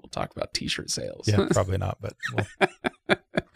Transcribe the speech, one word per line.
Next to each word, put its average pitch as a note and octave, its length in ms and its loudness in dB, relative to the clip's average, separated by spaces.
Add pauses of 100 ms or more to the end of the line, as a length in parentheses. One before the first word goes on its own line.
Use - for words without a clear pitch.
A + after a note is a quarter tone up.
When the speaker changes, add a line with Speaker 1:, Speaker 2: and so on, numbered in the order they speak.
Speaker 1:
We'll - 80 -20
talk - 260 -4
about - 200 -6
t-shirt - 340 -4
sales. - 380 -4
Speaker 2:
Yeah, G#2+ 240 6
probably F#2+ 260 2
not, F#2+ 240 -2
but G#2 140 -8 (180)
we'll - 840 0
Speaker 1:
<laughs> - 0 - (380)